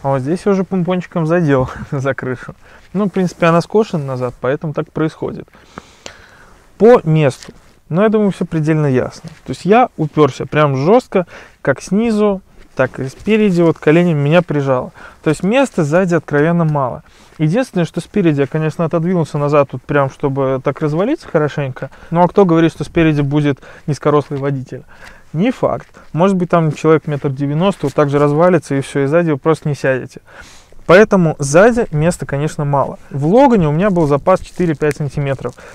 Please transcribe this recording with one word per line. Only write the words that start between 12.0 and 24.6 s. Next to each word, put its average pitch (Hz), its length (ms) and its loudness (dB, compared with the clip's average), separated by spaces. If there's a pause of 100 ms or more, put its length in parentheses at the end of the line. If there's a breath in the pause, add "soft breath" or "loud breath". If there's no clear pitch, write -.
так 131 280 -4
и 131 80 -6
спереди, 208 520 0
вот 165 180 2
коленем 165 380 2
меня 147 240 2
прижало. 135 520 -2 (300 loud breath)
То 160 80 0
есть - 120 -4
места 226 400 0
сзади 170 320 0
откровенно 160 480 0
мало. 147 400 -4 (340 soft breath)
Единственное, 175 480 0
что - 140 -8
спереди 165 400 0
я, 139 80 0
конечно, 156 380 -4
отодвинулся 165 520 -2
назад, 147 360 2
вот 135 80 -10
прям, 139 280 0
чтобы 135 540 -4
так 143 160 -4
развалиться 170 480 -4
хорошенько. 143 600 -4 (220 loud breath)
Ну, 165 100 2
а 180 80 4
кто 202 160 2
говорит, 165 260 2
что - 140 -8
спереди 160 340 0
будет 143 400 0 (280 loud breath)
низкорослый 143 520 -2
водитель? 135 440 -6 (500 loud breath)